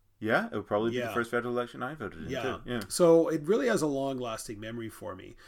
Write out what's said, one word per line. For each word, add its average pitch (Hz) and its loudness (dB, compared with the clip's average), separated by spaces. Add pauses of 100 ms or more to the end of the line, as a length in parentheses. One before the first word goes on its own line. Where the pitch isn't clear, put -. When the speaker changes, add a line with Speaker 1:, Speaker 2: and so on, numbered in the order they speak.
(200)
Speaker 1:
Yeah, 139 2
it - -12
would 104 -6
probably 110 2
be 120 -2
the 120 -2
Speaker 2:
Yeah. 113 -4
Speaker 1:
first 117 -2
federal 120 -2
election 120 -4
I 135 -6
voted 95 -8
in, 98 -8
Speaker 2:
Yeah. 120 -4
Speaker 1:
too. 120 -4
Yeah. 120 -4
Speaker 2:
So 165 8
it 156 -2
really 233 2
has 196 2
a 156 2
long-lasting 127 -4
memory 113 -8
for 92 -10
me. 95 -16 (120)